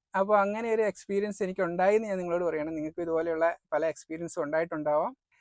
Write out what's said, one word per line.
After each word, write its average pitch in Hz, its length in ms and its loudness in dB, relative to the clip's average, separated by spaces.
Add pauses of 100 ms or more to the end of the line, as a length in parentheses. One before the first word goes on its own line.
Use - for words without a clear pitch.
(180)
അപ്പൊ 202 180 4
അങ്ങനെ 220 380 2
ഒരു 220 80 4
എക്സ്പീരിയൻസ് 202 600 -2
എനിക്ക് 185 180 -2
ഉണ്ടായിന്ന് 190 480 2
ഞാൻ 190 100 -2
നിങ്ങളോട് 175 260 0
പറയണം. 160 300 -2
നിങ്ങൾക്ക് 156 260 -6
ഇതുപോലെയുള്ള 165 560 0 (160)
പല 156 140 0
എക്സ്പീരിയൻസും 160 560 -6
ഉണ്ടായിട്ടുണ്ടാവാം. 156 760 -2 (240)